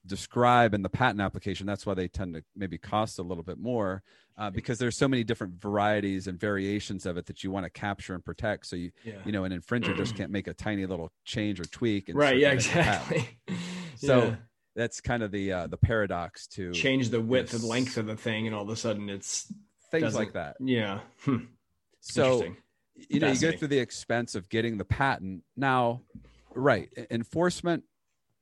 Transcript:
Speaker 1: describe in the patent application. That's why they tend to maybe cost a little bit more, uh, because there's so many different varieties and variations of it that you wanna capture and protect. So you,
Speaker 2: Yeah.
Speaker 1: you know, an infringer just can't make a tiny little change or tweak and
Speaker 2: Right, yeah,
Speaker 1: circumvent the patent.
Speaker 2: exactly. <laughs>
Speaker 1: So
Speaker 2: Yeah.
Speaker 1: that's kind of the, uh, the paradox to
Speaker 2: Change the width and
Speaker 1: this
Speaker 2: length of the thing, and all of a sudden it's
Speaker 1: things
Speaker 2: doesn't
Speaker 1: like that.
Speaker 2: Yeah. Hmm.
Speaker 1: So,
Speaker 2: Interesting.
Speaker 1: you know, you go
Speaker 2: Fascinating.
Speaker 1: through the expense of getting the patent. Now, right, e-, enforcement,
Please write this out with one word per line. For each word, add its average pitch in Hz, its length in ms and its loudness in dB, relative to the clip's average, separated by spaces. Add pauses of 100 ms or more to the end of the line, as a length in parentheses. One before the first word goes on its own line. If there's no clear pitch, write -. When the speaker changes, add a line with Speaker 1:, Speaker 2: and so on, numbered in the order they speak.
Speaker 1:
describe 120 720 4
in 98 80 -2
the - 60 -2
patent 104 320 0
application. 98 440 -4
That's 101 200 -4
why 98 100 0
they 90 120 -2
tend 90 280 -6
to 80 80 -10 (120)
maybe 90 220 -6
cost 107 400 -2
a 95 60 -6
little 87 200 -6
bit 85 140 -10
more, 101 460 -2 (340)
uh, 104 140 -6
because 113 260 -4
there's 120 180 0
so 143 120 4
many 127 160 2
different 104 360 -4
varieties 101 680 0
and 90 120 -6
variations 101 680 -2
of 87 100 -4
it 87 80 -6
that - 180 -12
you 95 60 -4
wanna 92 220 -4
capture - 420 -6
and 87 100 -8
protect. 104 440 -4
So - 80 -8
you, 87 160 -6 (120)
Speaker 2:
Yeah. 110 120 -10 (100)
Speaker 1:
you 104 60 -2
know, 98 140 0
an 92 60 -2
infringer 113 460 -2
just 101 180 -2
can't 95 160 -6
make 98 160 -2
a 87 60 -8
tiny 101 320 -2
little 85 260 -4 (140)
change 104 340 -2
or 85 60 -8
tweak 104 440 -2
and 85 80 -2
Speaker 2:
Right, 139 200 6
yeah, 139 220 6
Speaker 1:
circumvent - 160 2
the 170 80 6
patent. 110 440 2 (200)
Speaker 2:
exactly. - 100 -6 (380)
<laughs> - 0 -
Speaker 1:
So 127 300 6
Speaker 2:
Yeah. 110 100 0 (400)
Speaker 1:
that's 113 260 -4
kind 120 220 0
of 101 80 -4
the, 98 220 -2
uh, 87 140 -2
the 85 100 -8
paradox 95 720 0
to 90 240 -8
Speaker 2:
Change 131 360 2
the 117 120 2
width 120 320 2
and 113 100 -2
Speaker 1:
this 117 60 -2
Speaker 2:
length 127 280 -2
of 107 80 -2
the 110 120 -6
thing, 110 300 -2
and 110 80 -4
all 104 80 -4
of 101 60 -6
a 113 60 -4
sudden 104 340 -4
it's - 420 -8 (380)
Speaker 1:
things 165 140 2
Speaker 2:
doesn't 113 160 0
Speaker 1:
like 98 140 -2
that. 82 260 -6
Speaker 2:
Yeah. 113 400 0 (220)
Hmm. 131 160 2 (640)
Speaker 1:
So, - 220 0 (100)
Speaker 2:
Interesting. 98 240 0 (520)
Speaker 1:
you 143 100 2
know, 147 80 4
you 135 60 4
go - 0 -
Speaker 2:
Fascinating. 151 260 2
Speaker 1:
through 156 100 -2
the 139 100 4
expense 117 560 -2
of 92 140 -6
getting 113 280 0
the 92 80 -4
patent. 95 580 0 (120)
Now, 123 460 2 (520)
right, 127 440 4
e-, 117 140 -10
enforcement, 165 720 0 (580)